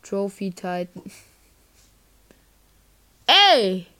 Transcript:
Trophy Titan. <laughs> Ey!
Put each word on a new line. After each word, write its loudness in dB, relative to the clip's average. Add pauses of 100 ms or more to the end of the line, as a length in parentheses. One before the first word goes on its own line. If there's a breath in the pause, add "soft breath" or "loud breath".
Trophy -6
Titan. -8
<laughs> -18 (2500 soft breath)
Ey! 0 (120)